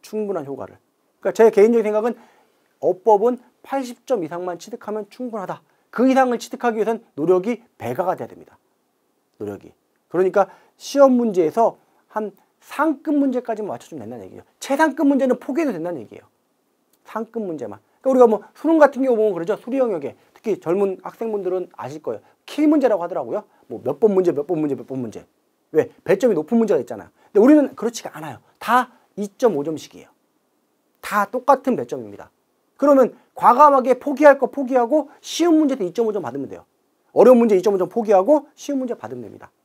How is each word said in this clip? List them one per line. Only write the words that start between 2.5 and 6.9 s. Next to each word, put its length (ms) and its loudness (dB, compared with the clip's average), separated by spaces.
업법은 600 0
팔십 440 -8
점 160 -2
이상만 360 -10
취득하면 500 -12
충분하다. 520 -12
그 200 2
이상을 280 2
취득하기 380 -6
위해선 280 -4